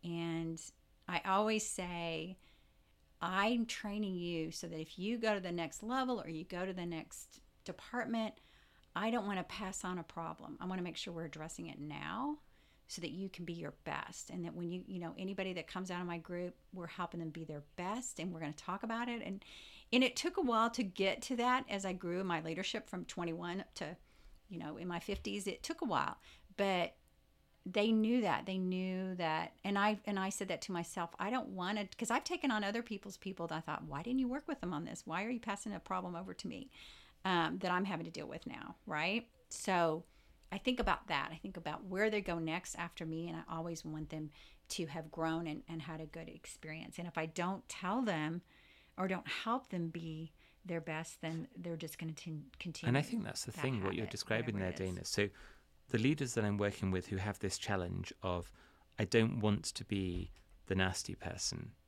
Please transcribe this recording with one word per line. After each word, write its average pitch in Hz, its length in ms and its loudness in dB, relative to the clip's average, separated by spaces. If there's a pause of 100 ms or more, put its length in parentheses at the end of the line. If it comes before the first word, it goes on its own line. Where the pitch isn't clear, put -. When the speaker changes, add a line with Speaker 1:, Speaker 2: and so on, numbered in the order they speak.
Speaker 1:
And 165 580 0 (460)
I 175 200 2
always 214 380 6
say, 170 760 -2 (800)
"I'm 208 460 4
training 202 500 -2
you 170 340 0
so - 160 -6
that 160 140 -4
if - 180 -8
you 220 200 0
go 220 160 4
to 196 60 2
the 180 120 -2
next 170 300 -2
level 247 380 2
or - 80 -6
you 160 160 -4
go 180 200 -4
to 190 80 -2
the 180 140 -2
next - 540 -8 (240)
department, 226 720 -2 (600)
I 214 140 2
don't 226 160 2
wanna 190 180 0
pass - 400 -6
on 180 140 -2
a 170 60 -4
problem. 165 560 -8
I - 60 -4
wanna 185 160 0
make 175 140 -4
sure - 160 -6
we're 170 140 -4
addressing 156 400 -8
it - 120 -10
now 160 600 -4 (520)
so 170 120 -6
that 160 80 -2
you 185 180 -4
can 180 160 -8
be 170 80 -4
your 160 220 -6 (100)
best." - 460 -4
And 175 140 -4
that 170 100 -4
when 175 180 -2
you, 180 160 -4
you 185 100 -4
know, 170 200 -4
anybody 190 340 -2
that 180 160 -4
comes 185 240 -4
out 180 80 -2
of 180 80 -2
my 170 100 -2
group, 175 380 -4 (160)
we're 175 140 -6
helping 175 340 -4
them 160 100 -2
be 160 140 -8
their 147 180 -8 (140)
best, 208 420 -2
and 175 140 -2
we're 160 80 -6
gonna 151 140 -2
talk 185 280 -4
about 233 260 -2
it. 233 160 -2
And, 196 200 -6 (460)
and 254 140 8
it 247 120 4
took - 200 0
a 381 60 4
while 233 280 6
to 240 120 0
get 190 400 4
to 254 140 0
that 247 340 4
as 196 160 0
I 185 80 0
grew 180 260 0
in 190 60 0
my 170 160 2
leadership 185 460 -2
from 180 180 -4
twenty-one 175 560 -2
up - 140 -14
to, 160 200 -4 (520)
you 180 100 -8
know, - 180 -6
in 180 100 -6
my 175 140 -2
fifties. 202 460 -2
It - 160 -4
took - 180 -4
a 320 60 0
while, - 320 2 (400)
but 190 360 4 (680)
they 208 280 4
knew 220 300 6
that. 180 240 4
They 190 120 0
knew 185 580 0
that. 160 360 2 (120)
And 202 140 2
I, 208 280 4
and 202 120 0
I 190 120 2
said 196 180 -4
that 175 140 0
to - 100 -4
myself, 175 460 -2
"I 196 120 0
don't 254 180 0
wanna," 196 400 -2 (100)
'cause 233 120 0
I've 247 140 4
taken 311 260 0
on 214 140 2
other 214 180 0
people's 202 340 -8
people 185 300 -4
that 160 80 -2
I 160 60 0
thought, 156 240 -4
"Why 147 180 -4
didn't 247 160 2
you 254 100 4
work 277 180 -2
with 302 140 -2
them 175 140 -2
on 151 100 -2
this? - 220 -8
Why 175 180 -2
are 233 60 -2
you 240 100 -2
passing 208 320 -4
a 185 80 -6
problem 185 340 -2
over 180 200 -6
to - 140 -8
me, - 220 -8 (540)
um, 175 340 6
that 185 120 2
I'm 180 160 6
having 175 180 0
to 165 80 -8
deal - 160 -6
with - 180 -8
now?" - 300 -8 (100)
Right? 180 400 2 (220)
So 170 560 4 (480)
I 196 60 -2
think 254 220 2
about 196 260 4
that. 151 260 2
I 160 40 -8
think 196 200 -8
about 160 280 -4
where 196 260 4
they 208 100 2
go 180 180 0
next 165 360 -2
after 170 320 -4
me, 165 220 -2
and 165 100 -4
I 165 100 -8
always 165 380 -4
want 156 240 -6
them 156 200 -6 (400)
to 170 160 -2
have 151 240 -6
grown 160 360 2
and, 151 200 -4
and 165 140 -4
had 160 220 -6
a 156 40 -6
good 160 220 -10
experience. - 680 -10
And 175 100 -4
if - 80 -4
I 160 80 4
don't 180 460 0
tell 202 320 2
them 165 400 2 (540)
or 185 100 2
don't 185 220 0
help 254 400 0
them 170 220 0
be 160 420 -6 (320)
their 170 160 0
best, 160 400 -4
then 165 260 -2 (100)
they're 170 200 -4
just 156 220 -6
gonna 160 160 -4
tin-, 156 320 -6 (120)
continue - 300 -2
Speaker 2:
And 127 100 6
I - 40 4
think 233 220 0
that's - 200 -4
the 120 80 -6
Speaker 1:
that - 80 -6
Speaker 2:
thing, 123 240 0
what 98 100 2
you're 107 120 0
Speaker 1:
habit, - 40 -6
Speaker 2:
describing 110 440 0
Speaker 1:
whatever 92 240 0
Speaker 2:
there, 95 80 0
Speaker 1:
it 92 40 0
is. 90 40 -2
Speaker 2:
Dana. 87 100 -6
So 101 240 4 (600)
the 120 80 4
leaders 135 360 4
that 110 100 4
I'm 104 140 6
working 101 320 2
with 92 160 2
who 101 100 -2
have 104 220 0
this - 200 0
challenge 90 540 0 (100)
of, 90 280 0 (480)
"I 110 60 4
don't 113 340 6
want 107 280 6
to - 180 -6
be 90 480 0 (340)
the 98 80 2
nasty 92 400 2
person. - 580 -4 (160)